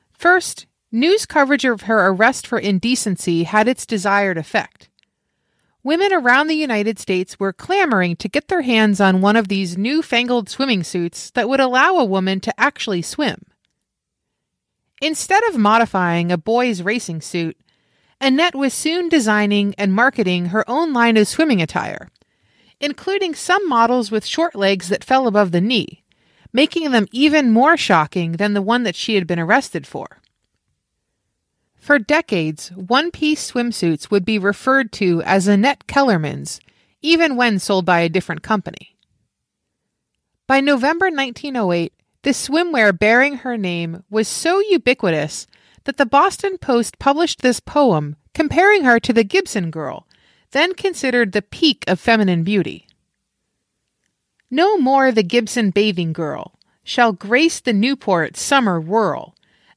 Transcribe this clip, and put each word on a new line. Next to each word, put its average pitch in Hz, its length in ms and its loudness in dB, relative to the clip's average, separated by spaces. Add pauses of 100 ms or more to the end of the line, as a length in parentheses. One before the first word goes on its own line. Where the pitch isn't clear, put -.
(120)
First, - 540 0 (260)
news 330 340 2
coverage 277 380 0
of 233 180 0
her 208 240 2
arrest 202 400 0
for 233 120 -4
indecency 190 840 -2
had 214 240 0
its 247 180 -2
desired 196 540 -2
effect. - 500 -6 (920)
Women 349 300 0
around 269 340 4
the 311 80 -2
United 220 460 -2
States 185 380 -4
were 196 140 -4
clamoring 233 640 0
to - 120 -10
get - 180 -4
their 349 160 -2
hands 220 380 2
on 190 200 4
one 202 140 4
of 220 140 0
these 190 280 -4
newfangled 240 720 -2
swimming 233 360 -2
suits - 480 -8
that 233 160 -2
would 269 120 0
allow 269 360 2
a 285 80 2
woman 190 360 -2
to - 200 -6
actually 214 420 -2
swim. - 420 -6 (1600)
Instead 339 420 0
of 370 140 -2
modifying 185 760 2
a 175 60 0
boy's 226 420 -2
racing 175 400 -4
suit, 165 380 -6 (640)
Annette 277 340 2
was 277 180 -2
soon 339 380 -2
designing 208 640 2
and 196 160 0
marketing 185 540 0
her 202 240 -2
own 302 240 -2
line 233 240 4
of 208 100 4
swimming 294 320 2
attire, - 480 -6 (720)
including 349 540 -4
some 381 340 -2
models 233 420 2
with 214 140 -2
short - 300 -2
legs 196 340 -2
that 202 160 -4
fell 262 220 2
above 202 240 2
the 175 100 2
knee, 214 420 -2 (480)
making 302 420 0
them 214 200 2
even 285 380 2
more 269 260 4
shocking 165 560 0
than 202 220 -2
the 202 80 0
one 233 220 0
that 185 120 -4
she 214 200 -4
had 185 100 0
been 170 140 -4
arrested 175 460 -2
for. - 340 -14 (1600)
For 285 200 2
decades, 185 720 -2
one-piece 285 800 -2
swimsuits 220 580 -2
would 202 140 0
be 220 140 -2
referred 220 540 0
to 180 320 0
as 190 220 2
Annette 208 400 2
Kellerman's, 156 720 -2 (420)
even 320 340 2
when 233 220 2
sold 185 260 0
by 170 160 2
a 170 80 2
different 165 340 -4
company. - 540 -6 (1500)
By 269 140 2
November 294 500 0
nineteen 269 460 -6
oh 190 160 0
eight, 170 200 -2 (300)
the 185 80 -2
swimwear 262 680 0
bearing 247 400 2
her 240 200 -6
name 175 500 -4
was 214 200 -2
so 359 320 0
ubiquitous 233 840 0 (380)
that - 140 -8
the 269 80 2
Boston 370 500 0
Post - 420 -2
published 294 440 0
this 247 180 0
poem 156 560 0 (160)
comparing 339 520 4
her 240 160 6
to - 120 -2
the 220 120 4
Gibson 202 460 -2
girl, 147 360 -10 (460)
then 330 200 0
considered 254 600 -2
the 208 100 -2
peak - 440 -2
of 185 140 0
feminine 196 420 2
beauty. 170 460 -4 (1600)
"No 370 280 2
more 262 340 2
the 214 100 2
Gibson 220 460 0
bathing 180 460 0
girl - 440 -8 (240)
shall 233 300 2
grace 247 480 0
the 240 140 -2
Newport 202 640 0
summer 220 420 0
whirl," 170 540 -4 (420)